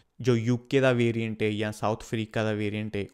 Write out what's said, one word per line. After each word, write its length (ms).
ਜੋ 160
ਯੂਕੇ 440
ਦਾ 120
ਵੇਰੀਐਂਟ 500
ਹੈ 80
ਜਾਂ 220
ਸਾਊਥ 300
ਅਫਰੀਕਾ 400
ਦਾ 100
ਵੇਰੀਐਂਟ 440
ਹੈ, 180